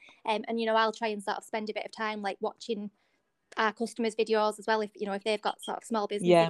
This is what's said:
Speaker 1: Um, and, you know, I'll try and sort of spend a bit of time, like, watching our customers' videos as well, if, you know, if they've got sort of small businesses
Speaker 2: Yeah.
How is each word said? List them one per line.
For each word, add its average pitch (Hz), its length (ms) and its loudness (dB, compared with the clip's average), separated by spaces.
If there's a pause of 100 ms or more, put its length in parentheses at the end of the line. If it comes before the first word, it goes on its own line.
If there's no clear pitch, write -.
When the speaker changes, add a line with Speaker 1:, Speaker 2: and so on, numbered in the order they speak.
(240)
Speaker 1:
Um, 220 240 -2
and, 226 120 -2
you 226 80 0
know, 220 80 2
I'll 220 160 4
try 226 160 -4
and 208 160 -4
sort 208 140 -2
of - 60 -10
spend 214 280 -6
a - 20 -10
bit - 120 -8
of - 60 -14
time, 214 300 -6
like, 196 180 -4
watching 208 520 -6 (640)
our 208 160 2
customers' 226 420 -4
videos 214 440 2
as 202 80 -8
well, 220 140 2
if, 208 140 -6
you 202 120 -6
know, 196 60 -2
if 196 100 -4
they've 214 180 0
got - 220 -4
sort - 140 -6
of - 60 -12
small 214 240 -2
businesses 202 220 0
Speaker 2:
Yeah. 165 200 8